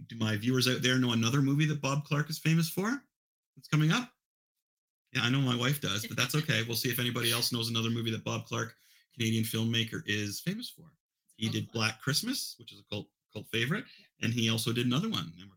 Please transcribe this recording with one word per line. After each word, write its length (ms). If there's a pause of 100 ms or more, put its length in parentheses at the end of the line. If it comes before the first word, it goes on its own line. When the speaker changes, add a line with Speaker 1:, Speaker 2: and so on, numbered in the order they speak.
Speaker 1:
do 100
my 200
viewers 300
out 140
there 160
know 140
another 300
movie 240
that 160
Bob 240
Clark 240
is 100
famous 300
for 200 (680)
that's 140
coming 220
up? 180 (1040)
Yeah, 100
I 60
know 120
my 160
wife 240
does, 260
but 100
that's 180
okay. 280
We'll 140
see 120
if 100
anybody 320
else 200
knows 180
another 200
movie 220
that 120
Bob 220
Clark, 280 (440)
Canadian 260
filmmaker, 600
is 340
famous 300
for. 160 (500)
He 120
Speaker 2:
Cult 60
Speaker 1:
did 180
Speaker 2:
classic. 20
Speaker 1:
Black 280
Christmas, 580
which 140
is 60
a 40 (100)
cult, 140 (260)
cult 180
favorite, 340 (340)
Speaker 2:
Yeah. 60
Speaker 1:
and 80
he 160
also 240
did 120
another 240
one. 300
And 100
we're 80